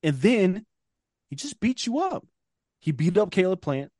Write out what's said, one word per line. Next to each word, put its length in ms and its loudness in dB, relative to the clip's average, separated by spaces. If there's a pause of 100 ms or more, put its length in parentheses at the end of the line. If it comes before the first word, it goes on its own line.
And 140 0
then 500 2 (640)
he 60 -12
just 220 -12
beats 280 -2
you 140 -2
up. 260 -4 (540)
He 120 -2
beat 240 0
up 140 2
Caleb 320 0
Plant. 380 -4